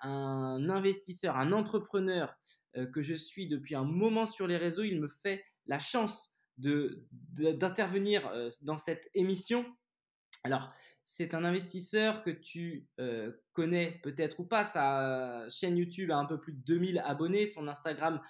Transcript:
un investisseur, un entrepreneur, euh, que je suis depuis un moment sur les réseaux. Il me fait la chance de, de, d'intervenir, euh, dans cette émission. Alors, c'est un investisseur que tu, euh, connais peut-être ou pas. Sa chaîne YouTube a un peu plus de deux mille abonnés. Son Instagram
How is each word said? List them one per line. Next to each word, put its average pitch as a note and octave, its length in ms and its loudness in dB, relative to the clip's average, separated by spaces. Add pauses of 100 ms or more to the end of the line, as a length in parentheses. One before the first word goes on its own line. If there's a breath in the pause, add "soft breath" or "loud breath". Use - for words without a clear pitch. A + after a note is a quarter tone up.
un C3+ 680 0
investisseur, F#3+ 680 0
un C#3 160 4
entrepreneur, F#3+ 840 2 (420 loud breath)
euh, B2+ 100 -2
que D3 160 -2
je D3+ 120 -4
suis F3 320 -8
depuis D3 300 -4
un C3+ 80 0
moment A3 420 2
sur G3 220 -2
les F3 80 2
réseaux. F3 260 0
Il F#3+ 180 0
me D3 60 0
fait G3 380 -4 (220 loud breath)
la C#3 120 -2
chance - 560 -2 (240)
de, C#3+ 540 0
de, C#3+ 400 0
d'intervenir, F#3+ 720 2
euh, A#2 240 -4 (100)
dans D3+ 160 -4
cette E3 380 -4
émission. F#3+ 500 2 (800)
Alors, C3 280 0 (320 loud breath)
c'est E3 300 -4
un E3 100 0
investisseur F#3+ 800 0
que F3 80 -2
tu, E3 560 -8 (140)
euh, A#2 320 -4 (220)
connais E3+ 480 2
peut-être D3+ 380 -2
ou F3 40 -4
pas. G#3+ 180 2
Sa C3 840 0
chaîne F3 300 0
YouTube F3 320 0
a D3 80 4
un C#3+ 80 2
peu D#3 120 -2
plus D#3 140 -12
de C3 100 -12
deux E3 160 4
mille F3+ 200 2
abonnés. E3+ 480 2
Son D#3+ 200 -6
Instagram D3+ 640 -2